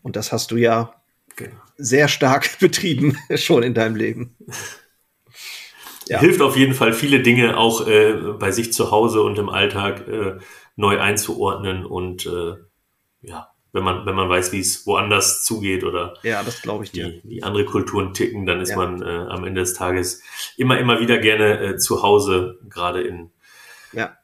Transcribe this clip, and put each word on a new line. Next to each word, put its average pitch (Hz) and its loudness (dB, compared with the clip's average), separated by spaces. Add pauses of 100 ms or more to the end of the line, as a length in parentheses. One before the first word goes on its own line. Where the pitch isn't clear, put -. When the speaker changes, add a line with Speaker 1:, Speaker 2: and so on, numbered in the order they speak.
Speaker 1:
Und 127 -8
das 107 -6
hast - -4
du 117 -2
ja 117 2 (420)
Speaker 2:
Genau. 117 -16 (200)
Speaker 1:
sehr 139 4
stark 139 2
<laughs> - -6
betrieben, 143 2 (180)
schon 147 4
in 123 0
deinem 113 0
Leben. 110 -6 (1700)
Ja. 104 0
Speaker 2:
Hilft 175 6
auf 135 4
jeden 131 6
Fall, 113 2
viele 139 2
Dinge 120 4
auch, 113 2
äh, 107 6 (260)
bei 98 0
sich 113 -2
zu 95 0
Hause 107 4
und 104 0
im 101 -2
Alltag, 101 -2
äh, 101 -6 (400)
neu 101 2
einzuordnen 98 -2
und, 90 -8
äh, 87 -6 (680)
ja, - -18 (240)
wenn 95 -4
man, 92 -2
wenn 95 -4
man 95 0
weiß, 90 0
wie 98 -4
es - -6
woanders 101 0
zugeht 98 -2
oder 87 -6
Speaker 1:
Ja, 110 -4
das 117 -10
glaub 104 -6
ich 98 -14
dir. 85 -8
Speaker 2:
wie, 85 -14
wie - -14
andere 104 0
Kulturen 95 -4
ticken, 110 -4
dann 90 0
ist 92 -6
Speaker 1:
Ja. 104 -4
Speaker 2:
man, 90 -4
äh, 90 -8 (220)
am 90 -8
Ende 95 -4
des 90 -4
Tages 90 -4 (340)
immer, 127 2
immer 120 2
wieder 117 2
gerne, 107 4
äh, 98 -4
zu - -2
Hause, 95 2 (120)
gerade 90 -4
in, 87 -10 (640)
Speaker 1:
Ja. 110 -8